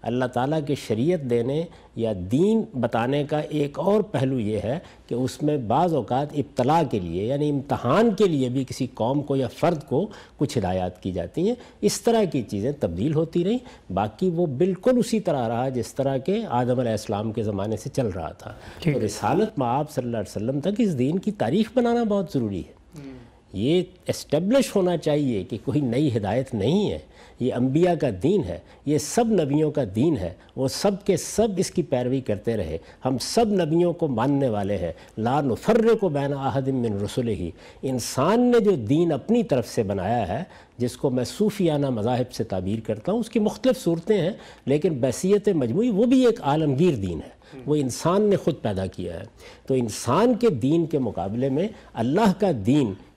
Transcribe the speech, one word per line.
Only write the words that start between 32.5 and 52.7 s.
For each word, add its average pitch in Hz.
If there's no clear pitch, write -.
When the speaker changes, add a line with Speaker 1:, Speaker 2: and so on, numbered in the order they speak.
Speaker 1:
रहे। 82
हम 131
सब 226
नबियों 170
को 165
मानने 135
वाले 101
हैं। 87
ला 127
नुफर्रिकु 214
बैना 143
अहदिम 135
मिन 113
रुसुलिही। 101
इंसान 135
ने 240
जो 202
दीन 147
अपनी 208
तरफ 127
से -
बनाया 101
है, 113
जिसको 127
मैं 123
सूफियाना 156
मज़ाहिब 120
से -
ताबीर 95
करता 113
हूँ, 226
उसकी 226
मुख्तलिफ 220
सूरतें 170
हैं, 180
लेकिन 147
बहसीत 190
मजमूई 165
वो 208
भी 254
एक -
आलमगीर 147
दीन 90
है, -
वो 143
इंसान 160
ने 196
ख़ुद -
पैदा 95
किया 90
है। 90
तो 135
इंसान 131
के 233
दीन 156
के 147
मुकाबले 110
में 160
अल्लाह 170
का 196
दीन 117